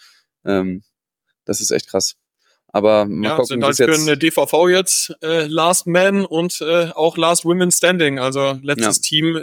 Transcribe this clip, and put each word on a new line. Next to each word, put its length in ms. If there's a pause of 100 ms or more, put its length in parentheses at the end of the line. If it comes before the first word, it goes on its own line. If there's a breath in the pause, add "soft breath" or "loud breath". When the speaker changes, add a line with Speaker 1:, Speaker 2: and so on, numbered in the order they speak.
(440 soft breath)
Speaker 1:
Ähm, 380 (640)
das 160
ist 100
echt 180
krass. 280 (500)
Aber 380
mal 240
Speaker 2:
Ja, 80
Speaker 1:
gucken, 100
Speaker 2:
sind 140
Speaker 1:
wie 40
Speaker 2:
halt 100
Speaker 1:
es 40
jetzt 160
Speaker 2:
für 160
eine 80
D 140
V 140
V 220
jetzt, 540
äh, 240
Last 400
Man 380
und, 380
äh, 320
auch 220
Last 280
Women 260
Standing, 480
also 420
letztes 360
Speaker 1:
Ja. 60
Speaker 2:
Team 400